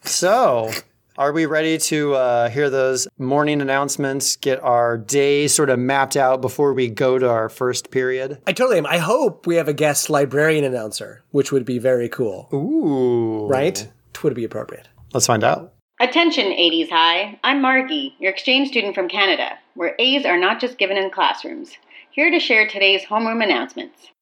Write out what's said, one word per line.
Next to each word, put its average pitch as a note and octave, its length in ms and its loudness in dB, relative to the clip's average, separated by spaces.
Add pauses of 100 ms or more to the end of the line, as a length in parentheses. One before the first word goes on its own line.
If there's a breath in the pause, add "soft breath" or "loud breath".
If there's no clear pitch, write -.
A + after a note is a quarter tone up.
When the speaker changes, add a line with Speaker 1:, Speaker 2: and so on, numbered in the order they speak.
Speaker 1:
So, C#3+ 640 2 (460)
are C#3+ 140 0
we D#3+ 140 0
ready D#3 320 0
to, D3+ 380 0
uh, A#2+ 340 2
hear C#3 200 0
those C3 380 0 (100)
morning D3 440 0
announcements, C#3 760 -2
get C3 260 -2
our A#2+ 360 2
day C#3+ 500 2
sort C#3+ 220 2
of B2 100 2
mapped C3+ 380 2
out C3 240 4
before C3+ 320 0
we B2 160 0
go B2+ 280 2
to B2+ 120 2
our A2+ 180 0
first B2 420 -4
period? C3 560 -4
Speaker 2:
I G3 60 -2
totally B3 280 2
am. D3 60 -4
I D3+ 120 0
hope G3+ 500 0
we E3+ 80 2
have D#3 140 0
a D3 40 0
guest C#3+ 360 0
librarian D3 560 2
announcer, A2 680 -8
which C#3 220 0
would C3+ 100 2
be B2 160 -4
very A#2+ 300 0
cool. G#2 440 -6
Speaker 1:
Ooh. B2+ 960 0
Speaker 2:
Right? C#3 320 0 (340)
It - 100 -16
would D3 100 0
be A#2 100 -6
appropriate. - 460 -12 (240)
Speaker 1:
Let's B2+ 140 2
find A#2+ 180 2
out. D#3+ 260 0 (300)
Speaker 3:
Attention, C4 500 2
eighties E3 380 2
High. F3 560 2
I'm C#4 160 2
Margie, C4 580 0
your F#4+ 120 0
exchange C4+ 360 0
student G#3 260 -2
from F#3+ 140 -2
Canada, F3 440 0 (240)
where E3+ 240 -4
A's C4 260 0
are F3 120 2
not G3+ 220 0
just A#3+ 180 -6
given F#3+ 200 -2
in F#3+ 140 -2
classrooms. - 600 -4 (400 loud breath)
Here D#4 180 2
to E4 120 2
share A3 260 2
today's G3 380 0
homeroom A3+ 360 -2
announcements. - 680 -4 (120)